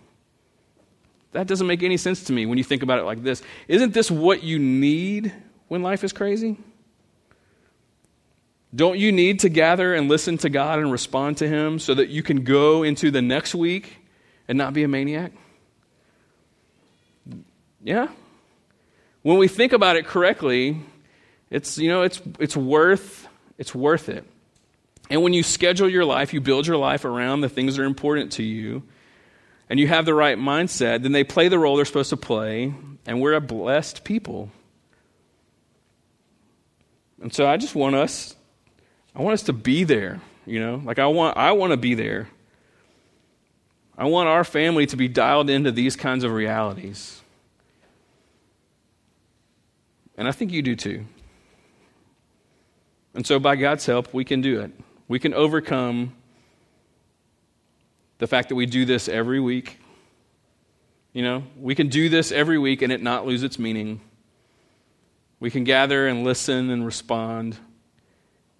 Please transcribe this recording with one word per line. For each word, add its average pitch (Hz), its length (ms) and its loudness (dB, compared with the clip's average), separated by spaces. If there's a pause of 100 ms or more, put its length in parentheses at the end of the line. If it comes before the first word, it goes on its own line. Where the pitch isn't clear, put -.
(1300)
That 185 140 -4
doesn't 190 200 0
make 175 180 0
any 180 120 2
sense 180 280 -2
to 139 80 -2
me 117 120 0
when 120 140 0
you 127 60 0
think 135 180 0
about 127 160 2
it 87 60 -2
like 113 180 -6
this. 127 180 -2 (280)
Isn't 214 260 4
this 226 160 2
what 175 320 4
you 160 160 -2
need 156 720 0 (360)
when 180 140 -4
life 190 200 -2
is 196 100 -4
crazy? 208 440 -2 (2250)
Don't 180 240 2
you 208 140 4
need 190 280 4
to 196 80 6
gather 175 460 4
and 143 140 2
listen 151 300 2
to 156 120 -2
God 147 300 0
and 147 100 -2
respond 135 480 -4
to 151 100 0
Him 156 300 -2
so 139 160 0
that 135 140 4
you 151 140 -6
can 143 200 0
go 147 400 4
into 151 280 0
the 135 120 2
next 131 320 -2
week 175 440 -2 (500)
and 127 100 0
not 139 160 -2
be 151 80 2
a 143 60 2
maniac? 143 440 -4 (2500)
Yeah? 208 260 -2 (1120)
When 170 160 4
we 190 100 8
think 240 240 2
about 190 240 6
it 160 100 -2
correctly, 156 760 0 (680)
it's, - 280 -6
you 160 100 0
know, 180 140 2
it's, 180 200 -2 (160)
it's 147 180 -2
worth, 156 720 2 (320)
it's - 160 -12
worth 147 340 0
it. - 160 -8 (840)
And 151 120 2
when 180 100 4
you 175 100 4
schedule 185 480 2
your 180 140 2
life, 135 280 0
you 156 80 -4
build 135 260 2
your 170 100 2
life 139 280 0
around 127 360 -2
the 135 80 0
things 135 280 -2
that 139 60 -2
are 135 40 0
important 143 460 -2
to 113 120 -6
you, 110 400 -8 (840)
and 131 100 -2
you 143 100 4
have 165 160 2
the 156 100 2
right 147 240 2
mindset, 135 640 -2
then 135 100 0
they 143 120 4
play 170 240 4
the 175 100 2
role 143 180 2
they're 143 80 4
supposed 139 260 -2
to 147 60 -4
play, 110 560 -4 (340)
and 120 140 -4
we're 151 140 2
a 156 60 2
blessed 123 640 -4
people. 110 460 -8 (2750)
And 120 140 -12
so 143 120 4
I 143 100 4
just 269 180 -6
want 139 220 2
us, - 400 -2 (800)
I - 80 -8
want 208 120 0
us 208 100 -2
to 151 80 -2
be 127 320 0
there, 98 360 0 (260)
you 113 140 -6
know? 120 240 -6
Like, 120 160 -4
I 139 80 4
want, 160 280 2
I 147 160 4
want 185 200 2
to 135 40 2
be 123 180 0
there. 107 340 -4 (1700)
I 113 60 -4
want 165 240 2
our 165 160 4
family 156 420 2
to 135 100 -4
be 127 120 0
dialed 139 420 2
into 139 220 2
these 123 240 0
kinds 127 280 -2
of 117 80 -2
realities. 107 880 -6 (3000)
And 120 120 -4
I 139 40 0
think 190 200 -6
you 156 100 -2
do 123 140 -2
too. 101 280 -8 (2000)
And 123 120 -8
so 139 120 2
by 139 180 2
God's 143 300 0
help, 120 280 0
we 131 100 -4
can 135 160 -2
do 127 200 0
it. 101 100 -10 (380)
We 123 100 -2
can 156 160 -2
overcome 127 800 -2 (2000)
the 117 80 -4
fact 123 240 0
that 135 40 -4
we 123 120 0
do 127 180 0
this 123 240 0
every 117 320 -2
week. 123 400 -4 (1300)
You 123 100 -6
know, 127 200 -2 (160)
we 135 160 -4
can 147 140 2
do 156 200 2
this 160 220 2
every 156 280 2
week 135 240 0
and 127 100 2
it 107 100 -6
not 120 240 -2
lose 123 160 -2
its 131 160 -6
meaning. 110 420 -6 (1400)
We 120 100 -6
can 123 140 -4
gather 135 420 2
and 123 160 -2
listen 127 480 -2
and 120 160 -4
respond 113 720 -6 (1040)